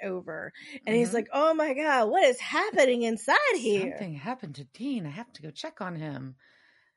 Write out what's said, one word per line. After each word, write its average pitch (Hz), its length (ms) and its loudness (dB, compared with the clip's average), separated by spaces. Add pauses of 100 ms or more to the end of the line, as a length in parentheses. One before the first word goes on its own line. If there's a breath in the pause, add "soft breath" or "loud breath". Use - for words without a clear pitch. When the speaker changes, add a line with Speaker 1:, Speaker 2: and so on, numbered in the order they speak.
Speaker 1:
over 180 520 -8 (340 loud breath)
and 220 80 2
he's 240 120 4
Speaker 2:
Mm-hmm. 196 100 -4
Speaker 1:
like, 226 160 -2
"Oh 311 200 4
my 311 200 0
God, 262 360 2
what 359 140 4
is 254 160 6
happening 285 600 4
inside 233 340 2 (200)
here?" 220 360 0
Speaker 2:
"Something 170 240 -8
happened 170 400 -8
to 139 80 -14
Dean. 233 420 -8
I 147 40 -8
have 185 240 -12
to - 80 -20
go 151 100 -14
check - 300 -12
on 180 160 -8
him." 135 400 -10 (600 soft breath)